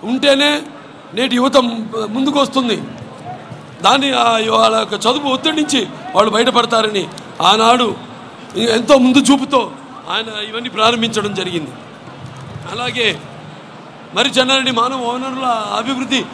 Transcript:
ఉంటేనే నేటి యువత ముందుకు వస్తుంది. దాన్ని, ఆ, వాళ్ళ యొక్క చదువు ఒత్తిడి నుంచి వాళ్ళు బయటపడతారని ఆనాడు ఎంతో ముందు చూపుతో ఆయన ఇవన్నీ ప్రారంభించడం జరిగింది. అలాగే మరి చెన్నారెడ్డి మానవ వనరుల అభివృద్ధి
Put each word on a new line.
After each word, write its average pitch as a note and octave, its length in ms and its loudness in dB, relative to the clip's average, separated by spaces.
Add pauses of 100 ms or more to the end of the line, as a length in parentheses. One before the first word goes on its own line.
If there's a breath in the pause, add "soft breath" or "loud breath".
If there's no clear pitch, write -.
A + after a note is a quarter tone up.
ఉంటేనే C#4+ 580 2 (520)
నేటి B3 220 0
యువత C4 200 4 (540)
ముందుకు C4+ 300 0
వస్తుంది. B3 360 0 (1040)
దాన్ని, C4 300 2
ఆ, A#3 360 4
వాళ్ళ A3 280 4
యొక్క G#3+ 180 -2
చదువు C4 380 0
ఒత్తిడి D#4 240 -2
నుంచి C#4 300 0 (280)
వాళ్ళు G#3 160 4
బయటపడతారని A3 800 0 (340)
ఆనాడు A3 520 4 (600)
ఎంతో A#3 420 4
ముందు B3+ 200 8
చూపుతో C4 520 4 (400)
ఆయన G#3+ 380 -6
ఇవన్నీ A#3 200 -8
ప్రారంభించడం A3 680 0
జరిగింది. F3 360 -4 (1000)
అలాగే A#3 460 -2 (960)
మరి A#3+ 160 2
చెన్నారెడ్డి C4 420 2
మానవ B3 380 0
వనరుల C4 340 -6 (320)
అభివృద్ధి B3 580 -2